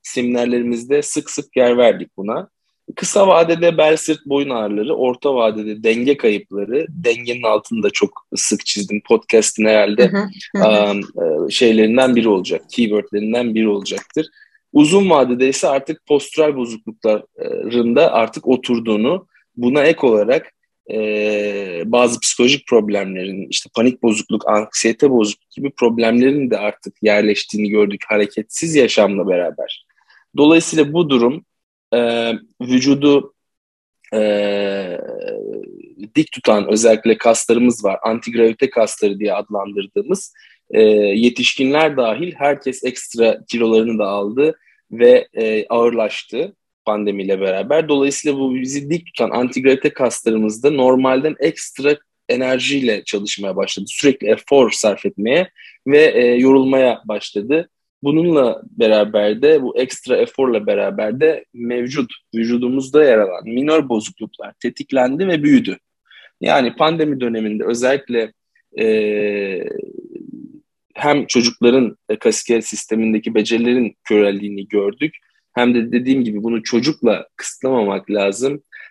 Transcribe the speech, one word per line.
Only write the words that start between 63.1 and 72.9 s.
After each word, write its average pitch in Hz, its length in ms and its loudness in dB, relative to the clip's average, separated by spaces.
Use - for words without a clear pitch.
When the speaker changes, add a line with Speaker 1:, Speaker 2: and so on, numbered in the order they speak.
Speaker 1:
alan 95 280 0
minor 139 440 0
bozukluklar 107 680 -6
tetiklendi 135 680 -2
ve 160 160 0
büyüdü. 127 340 2
Yani 135 340 0
pandemi 156 440 -2
döneminde 110 460 -4
özellikle, 120 680 -2
e, 104 840 -2
hem 143 300 0
çocukların, 120 720 2
e, 107 60 -2
kas 110 200 0
iskelet 117 320 -2
sistemindeki 110 680 -4